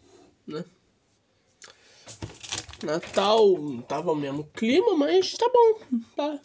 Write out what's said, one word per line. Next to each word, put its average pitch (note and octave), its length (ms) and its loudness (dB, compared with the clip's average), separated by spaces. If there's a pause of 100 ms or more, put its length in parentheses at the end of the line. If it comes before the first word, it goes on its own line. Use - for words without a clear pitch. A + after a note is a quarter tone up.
(440)
né? D#3 200 -10 (2250)
Natal G3+ 640 2 (400)
tava D#3+ 240 -4
o D#3 60 0
mesmo C#3+ 260 -6 (100)
clima, F4 440 2
mas E4 380 0
tá A#4 140 0
bom. A4+ 520 2 (160)
Tá D4 280 -4